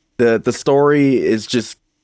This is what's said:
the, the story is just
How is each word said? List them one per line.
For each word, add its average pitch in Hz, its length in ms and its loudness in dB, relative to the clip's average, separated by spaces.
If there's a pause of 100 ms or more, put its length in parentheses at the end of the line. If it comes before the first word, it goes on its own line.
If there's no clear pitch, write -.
(180)
the, 117 200 2
the 117 160 -2
story 143 640 2
is 104 300 -2
just - 320 -4 (240)